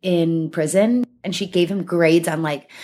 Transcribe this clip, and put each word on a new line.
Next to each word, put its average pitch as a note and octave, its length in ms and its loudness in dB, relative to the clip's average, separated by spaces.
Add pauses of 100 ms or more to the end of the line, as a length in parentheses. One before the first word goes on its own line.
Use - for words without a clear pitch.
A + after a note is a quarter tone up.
in E3 480 0
prison, G3 560 0 (180)
and F#3 120 -6
she G3+ 100 -6
gave F3+ 240 0
him G3 140 -4
grades E3+ 440 2
on, D#3+ 140 -2
like, D3 280 -6 (140)